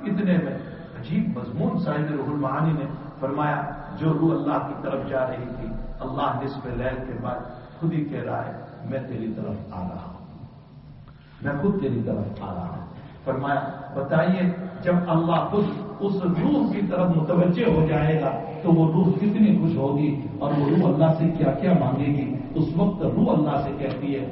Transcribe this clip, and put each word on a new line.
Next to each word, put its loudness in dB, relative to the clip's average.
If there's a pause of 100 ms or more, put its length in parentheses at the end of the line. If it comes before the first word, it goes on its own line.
اتنے 2
میں -4 (420)
عجیب -2
مضمون -2
صاحب -2
روح -2
المعانی 0
نے -2 (340)
فرمایا، -2 (380)
جو 2
روح 4
اللہ 0
کی -6 (100)
طرف -4
جا 0
رہی -6
تھی، -8 (320)
اللہ -2 (140)
نصف -6 (120)
لیل -2 (100)
کے -8
بعد -6 (400)
خود 0
ہی 0
کہہ -6
رہا -4
ہے، -10 (360)
میں -4
تیری -6
طرف -6 (160)
آ -8
رہا -8
ہوں، -14 (1200)
میں -2
خود 2
تیری 0
طرف -4
آ -10
رہا -6
ہوں۔ -10 (400)
فرمایا، 0 (340)
بتائیے، 2 (340)
جب 4 (120)
اللہ 2
خود 2 (340)
اس 0
روح 2
کی 0
طرف 2
متوجہ 4
ہو 6
جائے 2
گا 0 (340)
تو 4
وہ 8
روح 4
کتنی 6
خوش 2
ہوگی 2 (300)
اور 0
وہ 4
روح 6
اللہ 6
سے 2
کیا 4 (100)
کیا 4
مانگے 2
گی۔ 2 (300)
اس 2
وقت 2
روح 4
اللہ 2
سے -4
کہتی -2
ہے -2